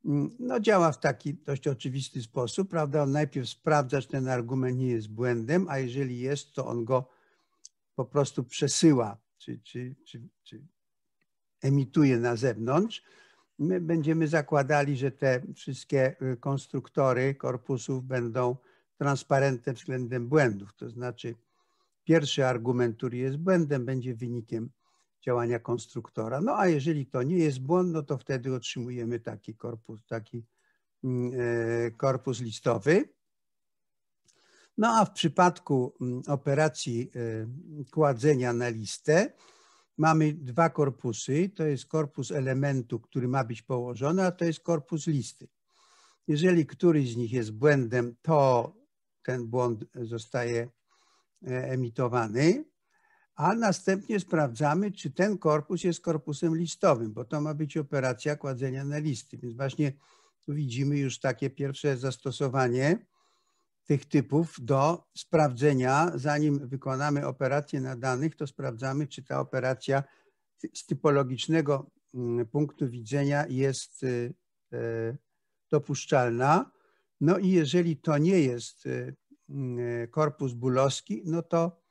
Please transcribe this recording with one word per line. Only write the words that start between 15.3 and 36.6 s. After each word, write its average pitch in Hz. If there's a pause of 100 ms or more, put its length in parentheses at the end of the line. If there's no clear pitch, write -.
wszystkie, 135 (180)
y, 117
konstruktory 135
korpusów 127
będą 123 (420)
transparentne 135
względem 123
błędów. 117
To 120
znaczy 117 (680)
pierwszy 147
argument, 120
który 123
jest 131
błędem, 160
będzie 127
wynikiem 117 (520)
działania 120
konstruktora. 117
No 247
a 196
jeżeli 151
to 127
nie 170
jest 147
błąd, 175
no 160
to 143
wtedy 131
otrzymujemy 120
taki 110
korpus, 113
taki, 113 (600)
mm, 123
e, 117
korpus 127
listowy. 123 (1700)
No 214
a 226
w -
przypadku, 156
mm, 123
operacji, 139